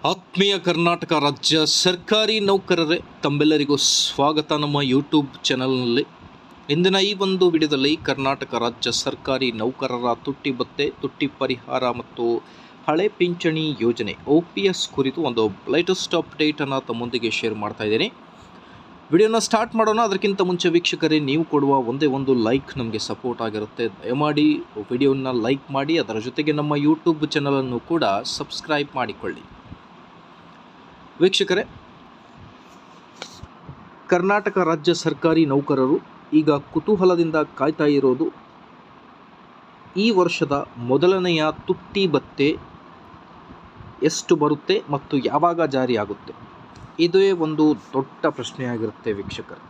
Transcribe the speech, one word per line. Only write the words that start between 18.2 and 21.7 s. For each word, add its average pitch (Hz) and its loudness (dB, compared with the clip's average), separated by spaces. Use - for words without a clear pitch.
ವಿಡಿಯೋನ 220 4
ಸ್ಟಾರ್ಟ್ 226 0
ಮಾಡೋಣ. 220 2
ಅದಕ್ಕಿಂತ 196 0
ಮುಂಚೆ 180 0
ವೀಕ್ಷಕರೇ, 160 2
ನೀವು 156 0
ಕೊಡುವ 139 2